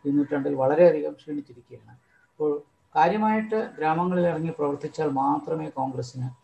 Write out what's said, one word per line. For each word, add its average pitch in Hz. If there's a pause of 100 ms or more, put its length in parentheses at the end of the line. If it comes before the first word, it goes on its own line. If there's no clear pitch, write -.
ഈ 143
നൂറ്റാണ്ടിൽ 143
വളരെയധികം 151
ക്ഷീണിച്ചിരിക്കുകയാണ്. 120 (360)
അപ്പോൾ 147 (340)
കാര്യമായിട്ട് 220 (100)
ഗ്രാമങ്ങളിൽ 175
ഇറങ്ങി 160
പ്രവർത്തിച്ചാൽ 151
മാത്രമേ 143
കോൺഗ്രസിന് 127 (160)